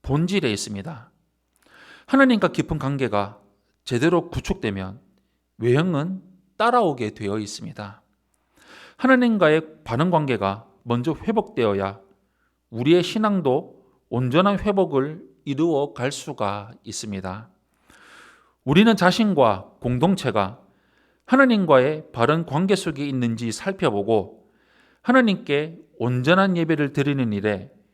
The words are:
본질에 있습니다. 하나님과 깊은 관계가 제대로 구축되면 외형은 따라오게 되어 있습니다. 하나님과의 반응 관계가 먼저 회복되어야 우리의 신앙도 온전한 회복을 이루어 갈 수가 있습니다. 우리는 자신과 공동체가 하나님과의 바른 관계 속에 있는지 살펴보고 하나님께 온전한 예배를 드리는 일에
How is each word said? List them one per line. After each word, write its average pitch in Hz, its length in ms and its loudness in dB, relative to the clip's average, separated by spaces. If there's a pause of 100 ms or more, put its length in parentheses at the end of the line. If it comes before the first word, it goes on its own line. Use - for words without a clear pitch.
본질에 160 500 -2
있습니다. 101 600 -10 (960)
하나님과 254 420 4
깊은 160 300 -4
관계가 123 600 -2 (460)
제대로 165 460 2
구축되면 101 680 -6 (600)
외형은 160 640 0 (340)
따라오게 185 540 0
되어 104 280 -6
있습니다. 104 640 -12 (920)
하나님과의 220 880 2
반응 147 260 0
관계가 113 560 -2 (180)
먼저 123 300 -2
회복되어야 104 840 -2 (680)
우리의 147 320 2
신앙도 180 840 -2 (240)
온전한 147 500 0
회복을 160 640 0 (220)
이루어 143 480 -2
갈 127 200 -6
수가 104 600 -8 (100)
있습니다. 101 680 -10 (1120)
우리는 202 320 4
자신과 160 840 2
공동체가 123 800 -2 (640)
하나님과의 156 880 4
바른 147 340 0
관계 185 280 0
속에 147 320 -4
있는지 117 460 -2
살펴보고 110 1000 -2 (500)
하나님께 180 800 0 (200)
온전한 160 580 2
예배를 156 360 0
드리는 139 400 0
일에 101 400 -4 (220)